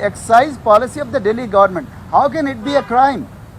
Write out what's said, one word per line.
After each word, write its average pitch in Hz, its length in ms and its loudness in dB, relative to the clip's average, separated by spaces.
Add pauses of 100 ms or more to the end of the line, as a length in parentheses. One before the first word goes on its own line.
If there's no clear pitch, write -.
excise 233 560 0
policy 233 420 2
of 247 140 -8
the 277 60 0
Delhi 226 280 -2
government. 190 400 2 (240)
How 214 160 4
can 294 200 -4
it 262 180 -8
be 285 100 -2
a 269 60 2
crime? 247 440 0 (340)